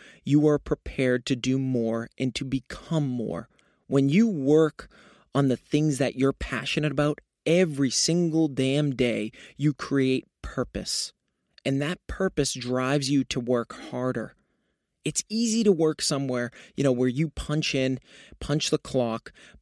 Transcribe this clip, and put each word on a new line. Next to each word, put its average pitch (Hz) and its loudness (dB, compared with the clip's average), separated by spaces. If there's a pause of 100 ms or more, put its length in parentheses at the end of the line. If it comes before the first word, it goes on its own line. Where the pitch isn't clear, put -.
(260)
you 147 4
are 147 4
prepared 127 -2
to 135 0
do 127 0
more 117 -2
and 127 -2
to - -8
become 139 -4
more. 120 -6 (400)
When 139 4
you 208 6
work 151 2 (460)
on 139 4
the 123 2
things 151 0
that 127 -2
you're 135 2
passionate - -4
about, 147 -2 (260)
every 151 2
single 160 2
damn 135 0
day, 113 0 (240)
you 143 2
create 131 0 (140)
purpose. - -6 (500)
And 135 0
that 156 -6
purpose - -2
drives 127 -2
you 139 2
to - -6
work 120 -2 (160)
harder. 123 -4 (680)
It's - -4
easy 226 0
to 208 6
work 156 2
somewhere, 127 -2 (240)
you 139 0
know, 139 6
where 127 2
you 143 0
punch - -4
in, 131 0 (400)
punch 147 -2
the 151 0
clock. 113 -4 (280)